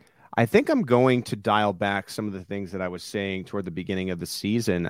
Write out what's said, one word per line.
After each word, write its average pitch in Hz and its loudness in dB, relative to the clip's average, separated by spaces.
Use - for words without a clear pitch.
I 117 4
think 240 4
I'm 277 4
going 123 4
to 110 -6
dial 104 2
back 98 -2
some 107 -6
of 101 -6
the 92 -10
things 101 -8
that 92 -4
I 90 -2
was 90 -10
saying 98 -4
toward 101 -6
the 90 -8
beginning 92 -4
of 87 -4
the 85 -6
season, 101 0